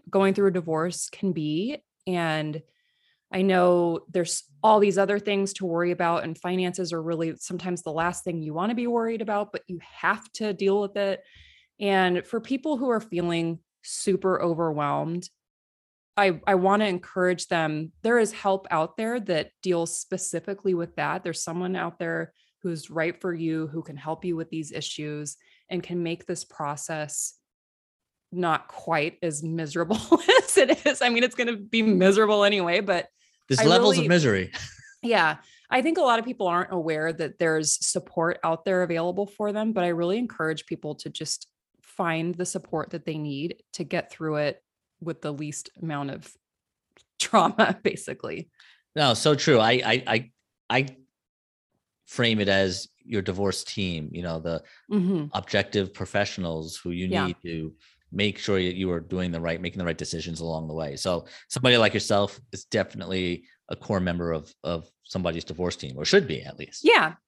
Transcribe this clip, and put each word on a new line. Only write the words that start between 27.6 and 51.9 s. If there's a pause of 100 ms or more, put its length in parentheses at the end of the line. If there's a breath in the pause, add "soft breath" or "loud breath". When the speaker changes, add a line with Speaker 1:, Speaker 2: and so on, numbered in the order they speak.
Speaker 1:
not
quite
as
miserable
<laughs>
as
it
is.
I
mean,
it's
gonna
be
miserable
anyway,
but (420)
Speaker 2:
There's
Speaker 1:
I
Speaker 2:
levels
of
Speaker 1:
really
Speaker 2:
misery.
<laughs> (400 loud breath)
Speaker 1:
Yeah. (320 soft breath)
I
think
a
lot
of
people
aren't
aware
that
there's
support
out
there
available
for
them,
but
I
really
encourage
people
to
just (340)
find
the
support
that
they
need (100)
to
get
through
it (380)
with
the
least (120)
amount
of (480)
<laughs>
trauma,
basically. (440 soft breath)
Speaker 2:
No,
so
true.
I,
I,
I, (380)
I (1200)